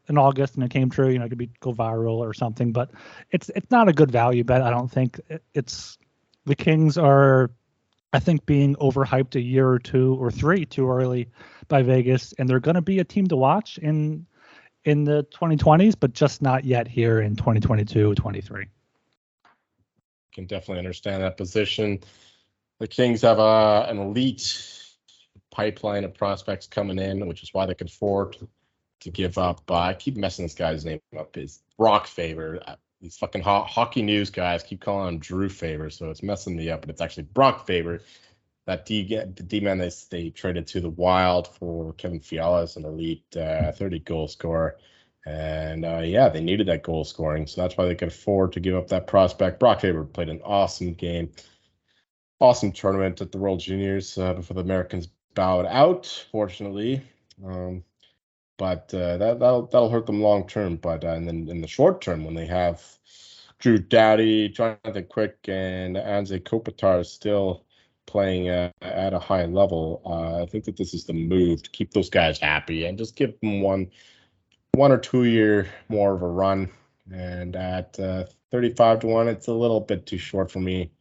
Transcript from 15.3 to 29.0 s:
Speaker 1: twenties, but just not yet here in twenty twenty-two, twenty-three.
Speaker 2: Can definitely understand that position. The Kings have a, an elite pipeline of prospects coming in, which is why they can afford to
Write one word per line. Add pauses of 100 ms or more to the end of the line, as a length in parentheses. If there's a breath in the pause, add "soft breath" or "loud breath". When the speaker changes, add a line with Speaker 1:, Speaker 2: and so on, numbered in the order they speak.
Speaker 1:
twenties,
but
just
not
yet
here
in
twenty
twenty-two,
twenty-three. (1700)
Speaker 2:
Can
definitely
understand
that
position. (800 soft breath)
The
Kings
have
a,
an
elite (920 loud breath)
pipeline
of
prospects
coming
in,
which
is
why
they
can
afford (600)
to